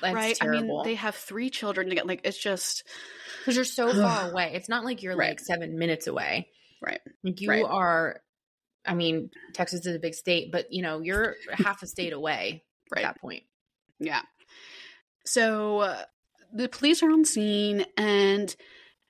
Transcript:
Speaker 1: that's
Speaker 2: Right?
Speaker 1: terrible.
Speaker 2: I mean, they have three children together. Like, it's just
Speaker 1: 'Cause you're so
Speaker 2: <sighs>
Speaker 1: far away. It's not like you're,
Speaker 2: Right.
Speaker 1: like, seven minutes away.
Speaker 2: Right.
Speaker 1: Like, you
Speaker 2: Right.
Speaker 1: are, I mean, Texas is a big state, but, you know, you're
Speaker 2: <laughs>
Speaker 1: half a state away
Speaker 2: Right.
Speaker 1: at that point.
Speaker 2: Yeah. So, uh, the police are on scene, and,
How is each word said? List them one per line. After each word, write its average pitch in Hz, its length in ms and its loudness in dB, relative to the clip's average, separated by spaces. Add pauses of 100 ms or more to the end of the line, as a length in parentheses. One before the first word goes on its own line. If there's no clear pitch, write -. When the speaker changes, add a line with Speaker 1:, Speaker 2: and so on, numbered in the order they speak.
Speaker 1:
that's 185 100 2
Speaker 2:
Right? 220 220 2
Speaker 1:
terrible. 151 460 0
Speaker 2:
I - 20 -2
mean, 226 80 -2
they 226 100 -2
have 214 140 -2
three 226 340 -6
children 190 400 -2
together. 175 180 0
Like, 185 180 -4
it's 196 120 -2
just - 460 -2 (600)
Speaker 1:
'Cause 254 120 0
you're 247 100 2
so 240 260 0
Speaker 2:
<sighs> 202 120 6
Speaker 1:
far 202 260 2
away. 175 240 0
It's 190 160 -6
not 233 160 -2
like 254 160 -4
you're, 185 160 -4
Speaker 2:
Right. 139 120 2
Speaker 1:
like, - 100 -4
seven 165 400 -4
minutes 165 260 0
away. - 460 -2 (300)
Speaker 2:
Right. - 200 -6 (240)
Speaker 1:
Like, 185 160 -4
you 202 80 -2
Speaker 2:
Right. 220 160 4
Speaker 1:
are, 170 560 2 (640)
I 180 80 -2
mean, 165 380 0 (200)
Texas 175 340 -4
is 180 80 -2
a 165 60 -4
big 165 140 -4
state, 170 360 0
but, 165 220 -2
you 180 100 -4
know, 160 200 -4
you're 196 340 0 (120)
Speaker 2:
<laughs> - 40 -8
Speaker 1:
half 202 320 -2
a 180 40 -12
state 175 260 -6
away 143 500 -2 (260)
Speaker 2:
Right. - 140 -2
Speaker 1:
at - 120 -2
that - 60 -20
point. - 220 -12 (560)
Speaker 2:
Yeah. 147 220 -2 (1040)
So, 214 540 2
uh, 180 260 0 (480)
the 240 160 -2
police 302 340 2
are 320 80 8
on 311 140 8
scene, 208 600 2 (120)
and, 202 580 4 (540)